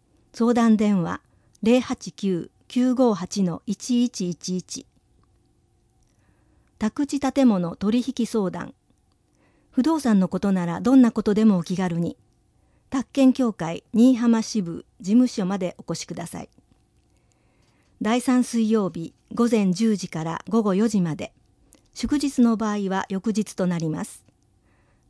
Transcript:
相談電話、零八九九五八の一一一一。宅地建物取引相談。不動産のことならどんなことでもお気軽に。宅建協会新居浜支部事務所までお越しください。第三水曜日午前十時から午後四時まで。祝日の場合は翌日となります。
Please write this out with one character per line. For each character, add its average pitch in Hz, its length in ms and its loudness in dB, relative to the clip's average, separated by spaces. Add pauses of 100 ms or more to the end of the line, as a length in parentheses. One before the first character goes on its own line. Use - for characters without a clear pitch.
(340)
相 233 200 2
談 226 240 4
電 208 260 2
話、 175 180 -6 (400)
零 240 200 4
八 - 320 -10
九 190 360 -4 (180)
九 254 260 2
五 240 200 4
八 185 300 -4
の 175 220 -4
一 240 400 -2
一 185 240 -4
一 185 280 -8
一。 - 280 -12 (1900)
宅 220 260 -2
地 277 140 -4
建 269 280 2
物 180 280 0
取 233 280 -2 (140)
引 233 80 0
相 202 240 -2
談。 170 240 -10 (960)
不 254 140 -2
動 311 160 2
産 220 220 2
の 180 80 0
こ 185 100 -4
と 202 140 0
な 180 120 -2
ら 170 140 -4
ど 233 160 2
ん 269 60 10
な 233 100 6
こ 220 100 -4
と 208 120 0
で 214 100 2
も 208 140 6
お 165 60 -2
気 185 120 -6
軽 170 240 -2
に。 170 160 -4 (760)
宅 269 220 -6
建 262 220 4
協 247 180 -2
会 165 320 -8 (100)
新 247 200 6
居 - 20 4
浜 226 260 2
支 220 200 -4
部 165 240 -10 (160)
事 185 100 -4
務 247 160 6
所 202 180 -4
ま 196 120 -4
で 185 200 -6
お - 140 -12
越 165 120 -8
し - 20 -14
く - 100 -14
だ 170 100 -12
さ - 160 -14
い。 - 80 -18 (1500)
第 226 200 0
三 247 240 2
水 226 240 0
曜 214 200 2
日 165 240 -12 (200)
午 233 180 0
前 202 220 2
十 214 240 0
時 180 100 -10
か 160 160 -8
ら 165 240 -6
午 214 160 0
後 202 100 0
四 208 140 2
時 208 140 0
ま 160 140 -2
で。 - 180 -14 (600)
祝 285 260 -2
日 277 220 0
の 233 160 4
場 214 160 -2
合 202 160 -4
は 190 180 -4
翌 190 200 -4
日 214 260 -2
と 180 140 -2
な 175 100 -2
り 165 120 -4
ま 165 140 -6
す。 - 220 -16 (840)